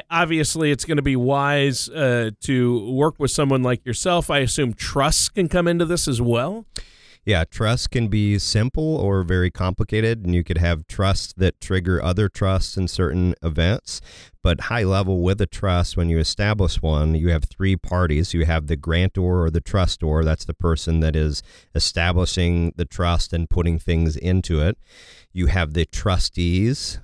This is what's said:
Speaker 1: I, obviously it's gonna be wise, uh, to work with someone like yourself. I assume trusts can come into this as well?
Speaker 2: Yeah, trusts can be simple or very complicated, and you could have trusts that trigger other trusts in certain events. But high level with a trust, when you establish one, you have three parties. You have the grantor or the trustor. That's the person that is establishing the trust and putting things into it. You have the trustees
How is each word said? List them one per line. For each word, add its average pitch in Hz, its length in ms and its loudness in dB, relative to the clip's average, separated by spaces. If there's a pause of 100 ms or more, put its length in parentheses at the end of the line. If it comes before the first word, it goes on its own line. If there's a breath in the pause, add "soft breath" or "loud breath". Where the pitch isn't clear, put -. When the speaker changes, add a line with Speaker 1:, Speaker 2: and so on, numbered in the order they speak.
(100)
Speaker 1:
I, 170 120 0
obviously 160 480 0
it's 135 160 0
gonna 151 160 0
be 135 140 2
wise, 139 760 0
uh, 123 400 0 (120)
to 120 500 0
work 147 260 2
with 139 140 0
someone 135 300 2
like 123 220 -2
yourself. 170 460 -2
I 147 80 2
assume 131 340 0
trusts - 560 0
can 180 200 -2
come 175 200 0
into 170 160 2
this 165 240 -2
as 120 140 0
well? 131 420 -2 (640 loud breath)
Speaker 2:
Yeah, 90 180 2
trusts 113 420 -2
can 117 220 -2
be 104 300 2
simple 151 580 0
or 98 260 0
very 90 280 0
complicated, 107 760 -2
and 87 80 0
you 87 100 2
could 82 140 -2
have 85 280 0
trusts - 520 -2
that 92 200 0
trigger 92 440 0
other 92 260 0
trusts - 480 -2
in 95 100 -2
certain 90 560 0
events. 82 600 -2 (400 loud breath)
But 85 200 2
high 117 220 -2
level 95 380 0
with 98 180 2
a 98 60 0
trust, 90 500 -2
when 85 140 0
you 82 80 2
establish 101 640 0
one, 78 320 2
you 82 160 2
have 80 140 0
three 95 320 0
parties. 87 580 0
You 82 100 2
have 80 220 0
the 80 100 -2
grantor 90 680 0
or 82 80 2
the 80 120 0
trustor. 82 600 0
That's 78 220 0
the - 80 -8
person 82 480 0
that 78 160 0
is 78 260 0 (320 loud breath)
establishing 87 1000 0
the 85 80 -2
trust 85 480 -2
and 82 160 -2
putting 85 300 2
things 82 380 0
into 90 440 0
it. 87 160 0 (560 loud breath)
You 90 140 0
have 87 280 0
the 82 120 0
trustees 92 1160 -2